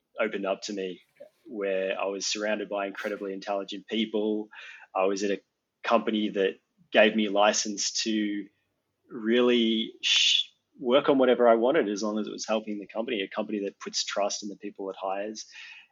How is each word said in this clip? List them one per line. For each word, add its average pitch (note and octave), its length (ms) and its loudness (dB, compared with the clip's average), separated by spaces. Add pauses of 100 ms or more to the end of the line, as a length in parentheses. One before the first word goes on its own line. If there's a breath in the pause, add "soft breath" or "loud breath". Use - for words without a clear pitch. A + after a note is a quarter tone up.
(200)
opened G#2 280 -2
up G2 160 -2
to G#2+ 100 -8
me, F#2+ 260 -6 (460)
where G2 520 -2
I F#2+ 100 -2
was G2 180 -6
surrounded G#2 420 -4
by G2+ 200 -4
incredibly G2+ 440 -8
intelligent G2 560 -6
people. G#2+ 640 -2 (460 loud breath)
I F#2+ 100 2
was G2 180 -2
at G2+ 60 -2
a F#2+ 100 -2 (440)
company G#2+ 500 0
that G2 220 0 (360)
gave A2 240 6
me G#2+ 140 2
license G#2 640 2 (120)
to G#2 420 -2 (640)
really A2+ 800 2 (100)
sh-, - 440 4 (340)
work C#3 280 4
on C#3+ 120 6
whatever B2 280 6
I A2+ 80 10
wanted, B2 320 2
as G#2 140 -2
long G#2+ 160 -2
as G#2 80 -2
it G#2 80 -8
was - 140 -10
helping G#2+ 320 -4
the F#2+ 80 -12
company, A2+ 340 -4
a F#2+ 120 -6
company G#2+ 320 -4
that G2 140 -8
puts - 240 -6
trust - 380 -2
in G#2 80 -10
the F#2+ 80 -12
people G2 320 -10
it F#2 100 -8
hires. G2+ 460 -6 (460 loud breath)